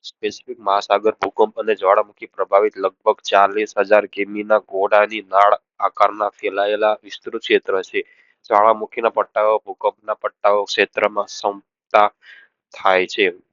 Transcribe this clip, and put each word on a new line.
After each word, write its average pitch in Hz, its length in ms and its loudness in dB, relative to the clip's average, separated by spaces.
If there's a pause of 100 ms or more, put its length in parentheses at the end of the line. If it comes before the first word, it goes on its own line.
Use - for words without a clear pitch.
સ્પેસિફિક 117 560 -12
મહાસાગર 101 520 0
ભૂકંપ 107 480 -2
અને 107 160 -2
જ્વાળામુખી 101 500 -2
પ્રભાવિત 101 520 0
લગભગ 95 420 -4
ચાલીસ 101 580 0
હજાર 101 280 2
કિમીના 104 540 -2
ઘોડાની 104 600 0
નાળ 98 380 2 (200)
આકારના 104 500 -2
ફેલાયેલા 104 760 -2
વિસ્તૃત 107 380 -14
ક્ષેત્ર 98 400 0
છે. 95 200 -8 (420)
જ્વાળામુખીના 110 680 2
પટ્ટાઓ 107 560 0
ભૂકંપના 104 480 -6
પટ્ટાઓ 104 500 -2
ક્ષેત્રમાં 104 640 -2
સમતા - 840 -2 (600)
થાય 92 320 2
છે. 90 280 -2 (200)